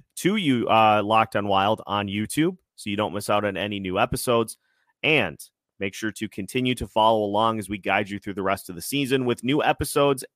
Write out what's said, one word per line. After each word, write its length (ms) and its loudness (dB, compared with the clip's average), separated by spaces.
to 200 0
you, 320 2
uh, 340 6
Locked 320 2
on 120 -2
Wild 380 2
on 220 -2
YouTube 500 -2
so 120 -10
you 60 -2
don't 180 0
miss 160 -4
out 140 2
on 140 -2
any 240 -4
new 180 -2
episodes. 580 0
And 340 0
make 160 -6
sure 180 -6
to 180 -8
continue 460 -4
to 120 -8
follow 380 2
along 340 0
as 80 -8
we 120 -6
guide 300 0
you 80 -8
through 180 -10
the 80 -4
rest 260 -2
of 60 -12
the 60 -12
season 440 -2
with 180 0
new 180 0
episodes 600 2